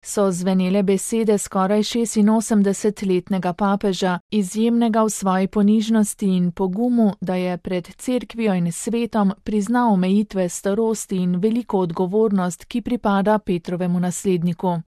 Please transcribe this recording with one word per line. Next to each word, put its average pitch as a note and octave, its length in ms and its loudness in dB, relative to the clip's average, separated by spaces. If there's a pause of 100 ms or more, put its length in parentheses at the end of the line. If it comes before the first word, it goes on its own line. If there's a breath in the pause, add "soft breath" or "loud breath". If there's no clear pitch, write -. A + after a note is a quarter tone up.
so G3 240 0
zvenele F#3 520 0
besede G3+ 560 0
skoraj G3 440 0
šestinosemdesetletnega G3+ 1700 0
papeža, G3 640 0 (120)
izjemnega A3 720 0
v A3 80 2
svoji F#3+ 380 0
ponižnosti G#3+ 760 2
in F3+ 260 2
pogumu, G#3+ 680 0
da F#3 140 -4
je F3+ 240 -2
pred F3+ 380 -6
cerkvijo A3+ 580 -2
in F3 180 0
svetom A3 600 0 (120)
priznal G#3+ 480 0
omejitve F#3+ 560 2
starosti G#3+ 680 -2
in F3+ 200 0
veliko A3 420 0
odgovornost, F#3 840 0
ki A#3+ 180 -6
pripada G#3+ 560 0
Petrovemu F3+ 600 -2
nasledniku. F3 880 -2